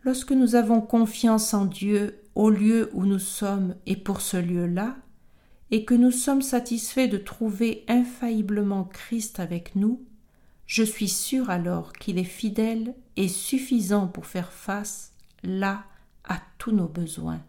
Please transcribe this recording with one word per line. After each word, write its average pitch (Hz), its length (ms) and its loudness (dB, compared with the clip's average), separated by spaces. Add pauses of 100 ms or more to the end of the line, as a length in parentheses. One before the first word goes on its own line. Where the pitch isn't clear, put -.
Lorsque 262 280 -2
nous 247 220 6
avons 226 280 6
confiance 220 720 2
en 202 100 2
Dieu 202 560 -2 (140)
au 214 160 6
lieu 214 420 4
où 185 140 0
nous 196 120 4
sommes 190 560 -2 (120)
et 190 100 -2
pour 196 240 -4
ce - 160 -4
lieu-là, 175 600 -2 (720)
et 220 160 0
que 247 80 4
nous 247 180 8
sommes 269 300 2
satisfaits 240 640 0
de 202 80 0
trouver 220 720 -4
infailliblement 214 960 0
Christ - 560 -8
avec 175 360 -6
nous, 214 280 0 (600)
je - 160 0
suis 214 260 -2
sûre 254 400 -2
alors 175 460 -2
qu'il 180 240 -4
est 185 40 0
fidèle 220 720 -2 (220)
et 190 120 0
suffisant 208 800 0
pour 175 180 -10
faire 175 260 -8
face, - 640 -10 (280)
là, 196 420 -4 (400)
à 180 160 -6 (160)
tous - 140 -8
nos 196 160 2
besoins. 160 640 -8